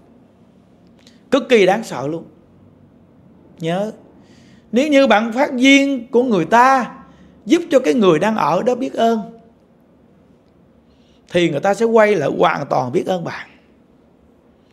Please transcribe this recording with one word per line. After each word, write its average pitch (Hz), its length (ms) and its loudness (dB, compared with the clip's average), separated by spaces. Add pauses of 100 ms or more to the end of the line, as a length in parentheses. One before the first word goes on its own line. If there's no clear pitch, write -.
(1300)
Cực 190 180 0
kỳ 226 160 4
đáng 208 180 0
sợ 139 240 -10
luôn. 160 180 -10 (1300)
Nhớ, 185 320 -6 (800)
nếu 262 160 0
như 277 200 4
bạn 220 260 2
phát 269 220 -2
duyên 269 560 2
của 240 120 2
người 202 220 0
ta, 240 500 2 (500)
giúp 320 160 2 (100)
cho 269 80 4
cái 294 140 0
người 185 260 2
đang 214 160 -2
ở 170 280 0
đó 247 120 -2
biết 262 180 -8
ơn, 226 460 -2 (1900)
thì 175 180 0
người 151 100 -6
ta 196 140 0
sẽ 214 120 -4
quay 220 300 2
lại 143 220 -2
hoàn 170 320 -2
toàn 135 220 -2
biết 170 160 -4
ơn 185 160 -4
bạn. - 260 -14 (1200)